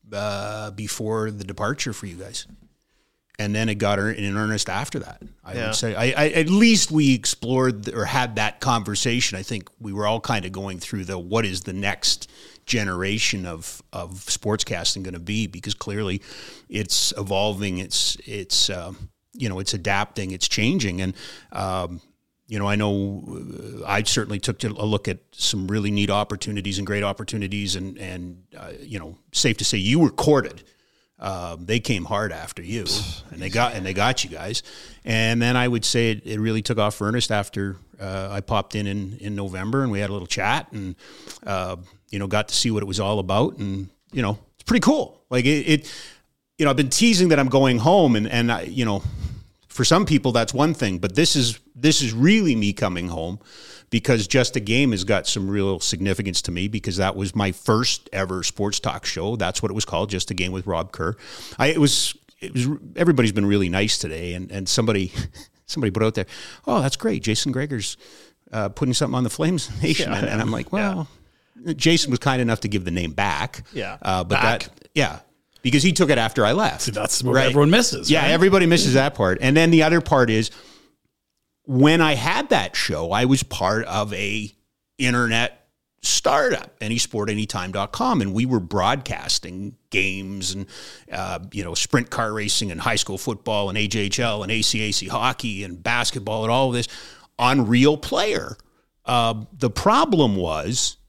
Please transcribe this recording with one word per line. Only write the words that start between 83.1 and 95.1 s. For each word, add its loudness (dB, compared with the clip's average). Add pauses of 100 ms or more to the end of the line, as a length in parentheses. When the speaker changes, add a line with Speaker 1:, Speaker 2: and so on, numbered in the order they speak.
Speaker 1:
I 2
was 4
part -2
of -2
a -4 (460)
internet 0 (360)
startup, 2
any 0
sport -2
anytime -4
dot -2
com, 0
and 0
we 2
were 2
broadcasting -2 (140)
games -2
and, -6 (440)
uh, -6 (140)
you -6
know, -6
sprint 0
car -2
racing -2
and -8
high 0
school -2
football -2
and -2
A 0
J -2
H -2
L -2
and -4
A 0
C 0
A -2
C -2
hockey -4